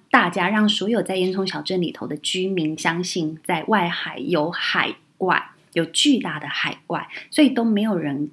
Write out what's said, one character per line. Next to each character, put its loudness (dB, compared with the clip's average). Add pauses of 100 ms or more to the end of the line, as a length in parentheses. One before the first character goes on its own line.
(100)
大 6
家， 0
让 4
所 0
有 2
在 -4
烟 0
囱 -2
小 -6
镇 -2
里 -2
头 -10
的 -6
居 -4
民 -2
相 -2
信 -4
在 0
外 2
海 -6
有 0
海 -2 (200)
怪， 0 (240)
有 2
巨 4
大 -6
的 -10
海 -4
怪， -6 (220)
所 6
以 6
都 0
没 2
有 2
人 -2